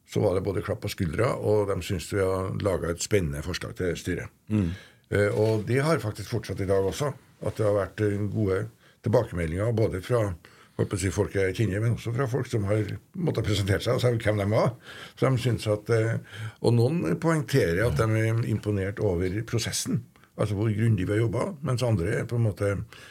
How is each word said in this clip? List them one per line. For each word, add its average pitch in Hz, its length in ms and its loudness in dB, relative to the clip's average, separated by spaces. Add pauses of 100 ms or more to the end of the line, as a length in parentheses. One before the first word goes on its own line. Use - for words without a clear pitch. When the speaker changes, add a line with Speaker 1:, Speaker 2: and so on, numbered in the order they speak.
Speaker 1:
så 110 160 0
var 92 100 2
det 95 140 -2
både 95 160 -4
klapp - 160 -4
på 104 120 -6
skuldra, 101 440 0
og 104 320 2
de 98 160 -2
synes 90 240 -4
vi 101 160 0
har 95 400 -2
laget 82 320 0
et - 80 -6
spennende 76 400 0
forslag 87 320 -6
til 87 200 -2
styret. - 360 -6 (160)
Speaker 2:
Mm. 101 240 2 (400)
Speaker 1:
Eh, 101 240 4
og 107 320 2
det 127 160 2
har 156 160 2
faktisk 107 320 -6
fortsatt 98 320 -4
i 90 40 -4
dag 98 200 4
også, 135 240 -2 (320)
at - 140 -2
det 110 80 2
har 104 100 4
vært, 98 240 -2
eh, 104 220 2 (100)
gode 104 300 2 (420)
tilbakemeldinger, 101 720 0
både 92 260 0
fra, 120 200 0 (560)
holdt 113 100 0
på 104 80 -4
å 87 60 -4
si, 95 100 2
folk 98 220 0
jeg 95 200 2
kjenner, 104 280 0
men 113 160 2
også 113 160 -6
fra 135 120 0
folk 113 220 -2
som 107 160 -2
har 107 160 2 (340)
måttet 151 300 -2
presentere 98 380 2
seg 120 120 0
og 123 60 0
sagt 120 240 2
hvem 104 140 2
de 98 100 0
var. 143 220 4 (480)
Så 131 100 2
de 131 140 2
synes 113 260 0
at, 104 220 0
eh, 113 260 2 (460)
og 117 100 6
noen 131 300 4 (180)
poengterer 131 680 2
at 80 120 0
de 113 100 2
er 110 400 2
imponert 101 520 -2
over 92 280 0 (160)
prosessen, 117 560 -2 (380)
altså 107 180 0
hvor 107 160 0
grundig 104 340 2
vi 104 60 0
har 113 160 2
jobbet, 135 340 -4
mens 127 200 -2
andre 110 380 0
er - 40 -4
på 120 120 -4
en 117 100 2
måte 101 240 0 (400)